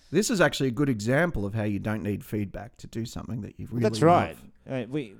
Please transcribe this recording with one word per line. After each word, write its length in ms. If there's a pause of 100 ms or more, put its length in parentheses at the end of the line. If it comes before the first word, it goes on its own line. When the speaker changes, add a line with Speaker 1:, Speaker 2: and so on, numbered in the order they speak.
(100)
Speaker 1:
This 200
is 100
actually 280
a 40
good 160
example 560
of 100
how 100
you 140
don't 240
need 220
feedback 540
to 80
do 180
something 380
that 180
you 100
really 120
Speaker 2:
That's 180
right. 360 (300)
Speaker 1:
love. 180
Speaker 2:
Uh, 40
we, 320